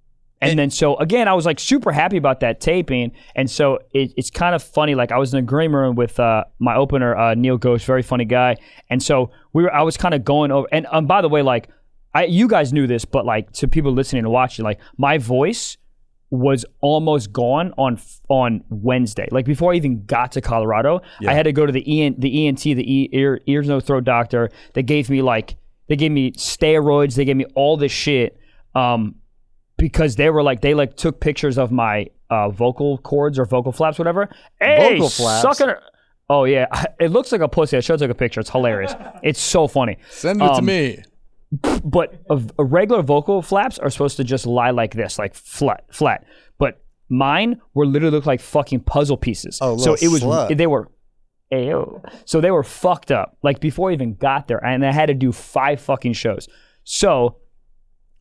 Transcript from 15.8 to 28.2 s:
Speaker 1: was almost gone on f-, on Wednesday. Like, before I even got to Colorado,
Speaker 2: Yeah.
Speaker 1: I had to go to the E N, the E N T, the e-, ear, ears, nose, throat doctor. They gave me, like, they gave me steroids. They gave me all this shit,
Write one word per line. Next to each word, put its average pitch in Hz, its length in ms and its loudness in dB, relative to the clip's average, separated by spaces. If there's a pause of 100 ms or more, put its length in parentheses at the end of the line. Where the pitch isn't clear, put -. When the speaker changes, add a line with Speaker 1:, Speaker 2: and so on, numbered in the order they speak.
Speaker 1:
was 127 300 0 (160)
almost 147 540 0
gone 139 440 -2
on 127 180 0
f-, - 340 -16
on 123 400 0
Wednesday. 113 600 -2
Like, 127 140 0
before 156 280 2
I - 20 0
even 127 300 -2
got 120 260 -2
to 135 100 -4
Colorado, 117 600 0 (180)
Speaker 2:
Yeah. 104 120 -2
Speaker 1:
I - 20 2
had 151 100 2
to 156 80 2
go 147 140 2
to 143 80 0
the 131 100 -2 (100)
E 151 120 2
N, 139 120 0
the 135 260 0
E 151 40 0
N 139 80 0
T, 147 180 -2
the 127 160 -2
e-, 135 220 0
ear, 135 360 0
ears, 143 200 0
nose, 139 160 0
throat 131 220 -2
doctor. 120 440 0 (240)
They 135 80 -2
gave 131 280 0
me, 135 120 0
like, 120 360 -2 (320)
they 151 80 0
gave 156 140 0
me 135 200 0
steroids. 147 840 0
They 139 100 0
gave 135 100 2
me 135 80 0 (100)
all 143 220 2
this 143 160 -2
shit, 131 460 -2 (380)